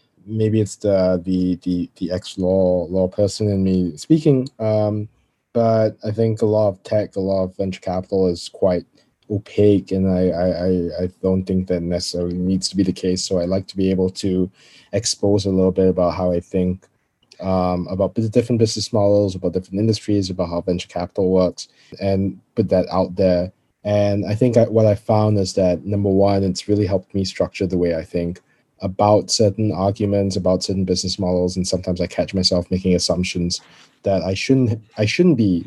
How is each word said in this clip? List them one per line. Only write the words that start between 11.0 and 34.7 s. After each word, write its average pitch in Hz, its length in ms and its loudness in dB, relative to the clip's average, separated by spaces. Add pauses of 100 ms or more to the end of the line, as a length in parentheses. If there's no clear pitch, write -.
I 90 40 -4 (140)
don't 95 220 0
think 92 240 -2
that 90 120 0
necessarily 87 560 -4
needs 92 320 -2
to - 80 -6
be 98 60 2
the 92 100 0
case. 92 320 -2
So 95 140 -2
I 87 80 -2
like 95 220 -2
to - 80 -16
be 95 140 0
able 92 200 0
to 92 400 -2 (420)
expose 101 540 0
a 98 40 0
little 95 220 2
bit 95 160 2
about 87 260 0
how 90 160 -2
I 87 100 0
think, 92 460 -4 (540)
um, 90 480 -2
about 95 260 -2
the 110 140 -2
different 117 300 0
business 110 340 -2
models, 101 420 2
about 92 200 -4
different 92 260 -4
industries, 107 480 0
about 92 220 -4
how 87 100 -4
venture 87 280 -4
capital 90 420 -2
works, 92 380 0 (320)
and 98 380 -2 (160)
put 101 140 0
that 92 220 2
out 92 260 -2
there. 92 340 2 (320)
And 101 440 0
I 101 80 -2
think 120 220 2
I, 113 80 6
what 110 220 2
I 104 80 6
found 107 440 2
is 95 160 -2
that, 90 300 2
number 101 260 -2
one, 98 320 4
it's 95 260 -4
really 104 180 2
helped 92 280 -4
me 98 100 0
structure 92 420 -4
the 90 120 -2
way 87 160 0
I 80 100 -6
think 87 360 -4 (400)
about 98 500 2
certain 107 420 0
arguments, 101 640 0
about 92 260 0
certain 95 220 -2
business 92 340 -2
models, 90 380 0
and 90 100 -2
sometimes 90 340 -4
I 87 60 0
catch - 280 -4
myself 92 360 0
making 92 240 2
assumptions 87 680 -2 (400)
that 95 200 0
I 92 120 -2
shouldn't, 123 480 0 (160)